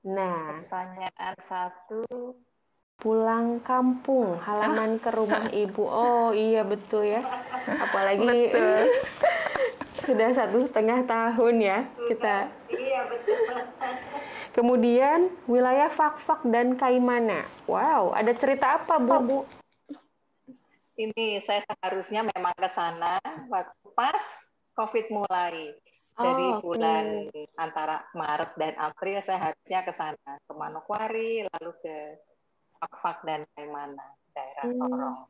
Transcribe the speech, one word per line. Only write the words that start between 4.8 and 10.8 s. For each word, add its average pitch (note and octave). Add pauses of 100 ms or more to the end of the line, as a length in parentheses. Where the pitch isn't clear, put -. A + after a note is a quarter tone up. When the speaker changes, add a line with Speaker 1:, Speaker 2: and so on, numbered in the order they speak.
Speaker 1:
ke A#3
rumah A3
Speaker 3:
<laughs> -
Speaker 1:
ibu. G#3
Oh, A#3
iya, A3
betul, G#3
ya. G#3+ (640)
Apalagi G#3
Speaker 3:
Betul. G#3+ (600)
Speaker 1:
<laughs> -
sudah A3+
satu A3+
setengah B3